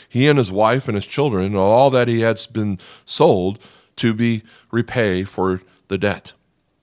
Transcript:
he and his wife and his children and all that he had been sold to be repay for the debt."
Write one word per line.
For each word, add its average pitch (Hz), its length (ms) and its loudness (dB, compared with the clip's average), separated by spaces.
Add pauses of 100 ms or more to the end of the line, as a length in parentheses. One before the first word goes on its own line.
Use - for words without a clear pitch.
he 131 180 0
and 147 100 4
his 101 140 0
wife 113 380 0
and 110 60 -4
his 98 120 -6
children 113 380 -2
and 101 100 -4
all 113 360 4
that 120 180 2
he 117 100 0
had 113 320 0
been 104 260 -4 (280)
sold 104 520 2 (380)
to 117 180 0
be 113 300 -2 (260)
repay 110 540 -2
for 92 380 -4 (260)
the 95 100 -4
debt." 95 360 -4 (500)